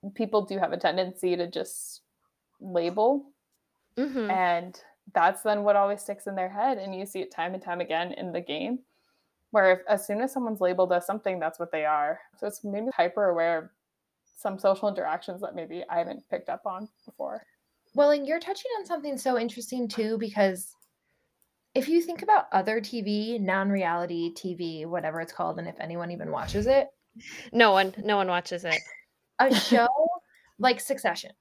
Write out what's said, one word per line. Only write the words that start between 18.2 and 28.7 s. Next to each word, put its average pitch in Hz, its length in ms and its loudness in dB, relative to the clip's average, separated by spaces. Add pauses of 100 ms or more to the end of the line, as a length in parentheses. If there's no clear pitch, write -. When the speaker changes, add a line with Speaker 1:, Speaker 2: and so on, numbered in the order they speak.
Speaker 3:
you're 311 140 -2
touching 392 400 -8
on 392 80 -8
something 285 320 -6
so 254 180 0
interesting 233 520 -4
too, 220 280 -2
because 202 600 0 (1000)
if 254 140 0
you 339 120 6
think 339 220 -6
about 415 300 4
other 214 280 2
T 220 220 -6
V, 214 380 -2
non-reality 180 960 0
T 180 200 -8
V, 165 320 -6
whatever 165 340 -4
it's 165 120 -8
called, 170 260 -4
and 170 80 -8
if 165 140 -10
anyone 170 320 -6
even 160 180 -8
watches 196 380 -2
it. 269 200 4 (640)
Speaker 2:
No 226 200 8
one, 190 260 4
no 208 180 2
one 190 120 2
watches 180 360 -2
it. 160 140 0 (640)